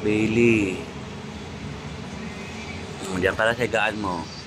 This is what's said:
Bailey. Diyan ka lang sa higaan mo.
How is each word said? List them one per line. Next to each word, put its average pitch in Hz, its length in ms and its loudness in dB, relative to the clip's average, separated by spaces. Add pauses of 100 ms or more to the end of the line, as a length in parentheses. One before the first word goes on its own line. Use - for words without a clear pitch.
Bailey. 107 760 4 (2500)
Diyan 92 160 4
ka 110 120 4
lang 117 80 4
sa 120 120 0
higaan 107 360 2
mo. 87 200 0 (240)